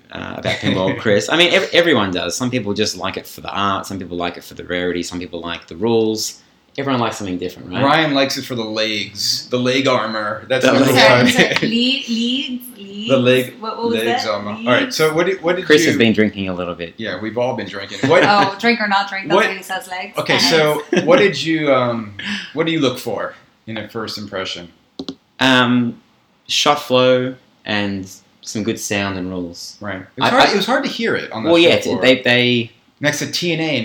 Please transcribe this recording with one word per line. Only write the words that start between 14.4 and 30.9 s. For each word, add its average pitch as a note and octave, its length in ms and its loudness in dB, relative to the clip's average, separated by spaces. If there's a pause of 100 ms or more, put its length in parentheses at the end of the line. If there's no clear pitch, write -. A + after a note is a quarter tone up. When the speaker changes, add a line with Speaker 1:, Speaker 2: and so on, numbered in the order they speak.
Speaker 3:
Leads? A3 140 -6
Speaker 2:
All B2 60 4
right. B2+ 200 0
So D#3 220 2
what F3 100 2
did, - 160 -2
what E3+ 140 0
did F3+ 100 -6
Speaker 1:
Chris D3+ 160 6
Speaker 2:
you E3 60 4
Speaker 1:
has B2 100 2
been A2+ 160 4
drinking G2 360 0
a F#2 40 -6
little F2 220 -6
bit. E2+ 220 -10
Speaker 2:
Yeah, G2 220 -8
we've A2 180 -8
all B2 180 -2
been G#2 120 -8
drinking. G2+ 400 -4
What? E3+ 180 8
Speaker 3:
Oh, G3+ 340 4
drink A#3 200 2
or G#3+ 80 -2
not G3 220 0
drink, G3 180 -8
that's - 80 2
Speaker 2:
what G#3 120 4
Speaker 3:
what G3 100 -4
he F#3 60 -14
says, F#3 240 -8
legs. F#3+ 320 -10
Speaker 2:
Okay, D3+ 140 -2
Speaker 3:
And B2 100 2
Speaker 2:
so D3+ 480 2
Speaker 3:
it's F3 120 2
<laughs> C#3+ 40 0
Speaker 2:
what F3 100 8
did F#3+ 240 2
you, D#3 320 0
um, A#2 420 0 (380)
what D#3+ 140 -2
do E3 40 -2
you D#3+ 80 -2
look C3+ 200 0
for F#2 340 -6 (320)
in A2+ 120 -8
a G#2 120 -10
first A2 300 -8
impression? F#2+ 520 -8 (680)
Speaker 1:
Um, B2 600 2 (480)
shot D3 320 2
flow B2+ 560 2 (300)
and G2+ 460 -4 (300)
some - 220 -6
good A2 160 -2
sound G2+ 380 -4
and F#2 120 -6
rules. F2 520 -10
Speaker 2:
Right. F#2+ 200 -10
It F#2 60 -18 (140)
was A2+ 60 2
Speaker 1:
I, - 20 4
Speaker 2:
hard, C4 200 4
Speaker 1:
I - 40 0
Speaker 2:
it - 20 0
was G3 120 0
hard C4+ 160 0
to B3 60 -4
hear A3 260 -2